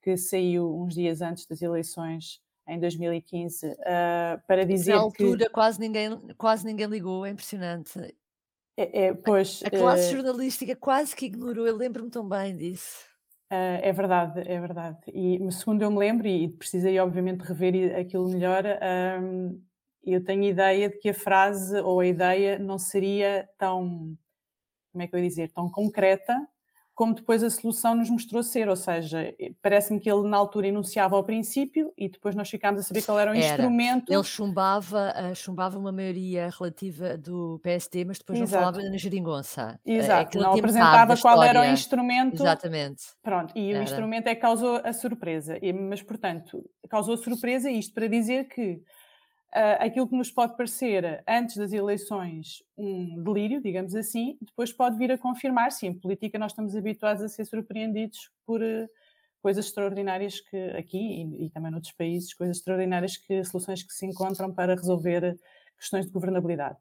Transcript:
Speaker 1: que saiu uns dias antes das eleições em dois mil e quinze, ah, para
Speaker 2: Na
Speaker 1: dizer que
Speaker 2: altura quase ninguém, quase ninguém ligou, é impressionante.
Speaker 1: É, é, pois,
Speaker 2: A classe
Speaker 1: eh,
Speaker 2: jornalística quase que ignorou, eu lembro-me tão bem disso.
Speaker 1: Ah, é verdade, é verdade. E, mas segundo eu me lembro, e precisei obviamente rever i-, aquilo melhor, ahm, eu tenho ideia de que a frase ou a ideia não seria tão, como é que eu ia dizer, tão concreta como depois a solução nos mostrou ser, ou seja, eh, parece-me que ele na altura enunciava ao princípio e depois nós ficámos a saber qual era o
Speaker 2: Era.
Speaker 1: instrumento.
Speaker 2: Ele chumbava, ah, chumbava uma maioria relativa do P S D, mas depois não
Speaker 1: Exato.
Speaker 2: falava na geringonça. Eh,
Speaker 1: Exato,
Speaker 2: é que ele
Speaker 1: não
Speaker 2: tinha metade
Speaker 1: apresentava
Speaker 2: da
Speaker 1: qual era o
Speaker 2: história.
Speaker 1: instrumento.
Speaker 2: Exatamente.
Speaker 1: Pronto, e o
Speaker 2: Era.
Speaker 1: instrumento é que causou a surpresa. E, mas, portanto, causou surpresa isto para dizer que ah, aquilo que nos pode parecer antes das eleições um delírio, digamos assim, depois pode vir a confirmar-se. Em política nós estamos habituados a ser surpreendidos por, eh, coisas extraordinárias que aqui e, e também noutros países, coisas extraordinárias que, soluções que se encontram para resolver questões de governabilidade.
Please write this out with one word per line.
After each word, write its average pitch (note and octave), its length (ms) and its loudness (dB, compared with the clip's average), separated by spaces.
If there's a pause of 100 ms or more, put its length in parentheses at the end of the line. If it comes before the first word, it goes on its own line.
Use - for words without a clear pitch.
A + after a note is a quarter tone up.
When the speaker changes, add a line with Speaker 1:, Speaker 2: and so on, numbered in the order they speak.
Speaker 1:
que F#3 120 2
saiu F3 640 0
uns F3 120 -4
dias E3 280 -2
antes E3+ 240 -8
das D#3+ 160 -8
eleições E3 760 -6 (260)
em D#3+ 140 -8
dois F3 160 -2
mil E3+ 180 -2
e E3 80 -6
quinze, E3+ 500 -8 (140)
ah, F3 640 0
para F#3+ 140 6
Speaker 2:
Na - 20 4
Speaker 1:
dizer F#3 300 2
que G#3+ 40 8
Speaker 2:
altura A3 500 2
quase A3 300 2
ninguém, G#3+ 400 -4 (180)
quase A3 300 0
ninguém G#3+ 220 -4
ligou, F#3 360 -6
é G3 60 -6
impressionante. F3+ 680 -10 (800)
Speaker 1:
É, A3 280 0
é, F#3 100 4
pois, F#3+ 500 2
Speaker 2:
A G#3 60 -2
classe F#3+ 380 6
Speaker 1:
eh, C4+ 80 0
Speaker 2:
jornalística B3+ 580 -2
quase C#4 400 0
que C4+ 120 -8
ignorou, A#3 420 -4
eu A3+ 80 0
lembro-me A#3 340 -6
tão A3+ 180 -8
bem G3 280 -4
disso. E3+ 480 -10 (440)
Speaker 1:
Ah, F#3 320 0
é G3 120 2
verdade, F3+ 480 2
é F3+ 180 -4
verdade. E3+ 400 -8 (160)
E, F3+ 240 0
mas F#3 220 -4
segundo G#3+ 220 0
eu G#3 100 2
me G3+ 60 0
lembro, G#3+ 280 2
e F3 220 2
precisei F#3+ 500 0
obviamente F#3 440 0
rever F3+ 340 0
i-, F#3 180 2
aquilo F3+ 340 -2
melhor, F#3 380 2
ahm, F#3 920 -2 (460)
eu F#3 220 0
tenho G3 180 0
ideia F#3+ 460 4
de G3+ 100 -8
que G#3 120 0
a G3 40 0
frase G3 680 2
ou F#3 200 2
a F3+ 60 4
ideia F#3 520 2
não G3 180 -4
seria G3 800 0
tão, F3+ 600 -2 (760)
como F3 140 -8
é - 20 -8
que F3 80 -12
eu F3+ 60 2
ia F3+ 80 2
dizer, E3 240 -4
tão F3 180 -4
concreta G#3 760 2 (500)
como A3+ 200 2
depois A3+ 280 2
a A#3 60 2
solução A3+ 460 0
nos A#3 160 2
mostrou A#3 320 -2
ser, A#3 260 0
ou F#3+ 80 4
seja, E3 640 -4
eh, - 140 -8 (100)
parece-me G3+ 360 4
que G#3+ 120 -2
ele G3+ 180 4
na G#3 80 2
altura G3+ 320 2
enunciava G3 480 2
ao G3 80 4
princípio C#4 720 -2
e G3 100 -6
depois F#3+ 280 -6
nós G3+ 160 -4
ficámos G3+ 300 0
a G3 40 -6
saber G#3 180 -2
qual G#3 160 0
era G#3 140 4
o - 20 0
Speaker 2:
Era. A3+ 120 4
Speaker 1:
instrumento. A#3+ 640 2
Speaker 2:
Ele G3 100 4
chumbava, G3 920 0
ah, F#3 180 -6
chumbava F#3 440 -6
uma G3 120 -6
maioria F#3 640 -4
relativa F3 600 -8
do E3 440 -8
P F3+ 100 -4
S F3 200 -2
D, F3+ 140 -4
mas F#3+ 140 -8
depois - 200 -6
não A#3+ 60 2
Speaker 1:
Exato. F#3 180 2
Speaker 2:
falava F#3 280 0
na F#3+ 80 -4
geringonça. D#3 880 -6
Eh, A3+ 80 0
Speaker 1:
Exato, G#3+ 260 4
Speaker 2:
é E3 100 -2
que - 60 -4
ele G3 80 2
Speaker 1:
não F#3+ 80 6
Speaker 2:
tinha G#3+ 100 6
metade A3 180 4
Speaker 1:
apresentava A3+ 340 12
Speaker 2:
da A#3 80 0
Speaker 1:
qual A#3 200 10
era A#3+ 180 8
o - 20 8
Speaker 2:
história. B3+ 100 6
Speaker 1:
instrumento. B3 680 2
Speaker 2:
Exatamente. D#3+ 600 0 (200)
Speaker 1:
Pronto, F3 340 -2
e G3+ 160 -2
o - 20 0
Speaker 2:
Era. G3+ 100 0
Speaker 1:
instrumento A3 420 -4
é A3+ 80 0
que A#3 80 -10
causou A#3+ 420 2
a A#3 80 -4
surpresa. E3 720 -6
E, F3+ 100 0
mas, G3 300 -4
portanto, F3 600 -8 (280)
causou G#3+ 260 0
surpresa A#3+ 540 -2
isto A3 240 -4
para A3+ 120 -2
dizer A#3 420 0
que F#3+ 340 -6 (680)
ah, G#3+ 320 4
aquilo A#3 240 0
que C4 80 -2
nos B3 140 -2
pode A#3+ 260 0
parecer G3+ 720 -2
antes A#3 280 0
das G3+ 160 -4
eleições G3 880 -4 (140)
um F3+ 460 -6
delírio, G#3 380 -2
digamos F#3 340 -6
assim, A#3 460 -6
depois A#3+ 320 -8
pode B3 240 0
vir B3 160 0
a B3+ 60 0
confirmar-se. B3 680 -2
Em F3+ 60 -4
política F#3+ 460 -6
nós G#3 140 -4
estamos G#3 220 -8
habituados G#3 480 -2
a G#3+ 60 -6
ser G#3+ 160 -8
surpreendidos A3 840 -8 (160)
por, A3+ 160 -2
eh, A3+ 260 -4 (540)
coisas G3+ 240 0
extraordinárias G3 760 -4
que - 160 -12 (140)
aqui E3+ 280 -8
e, E3 480 -6
e D#3 40 -8
também D#3+ 200 -10
noutros E3 220 -10
países, F3 400 -6
coisas F3+ 260 -4
extraordinárias F#3 580 -2
que, F#3+ 280 -4
soluções F#3 380 -8
que - 100 -18
se - 140 -10
encontram F#3+ 480 -4
para F3+ 200 2
resolver F3 600 0 (400)
questões F#3+ 300 -6
de F#3+ 60 -14
governabilidade. F3 680 -4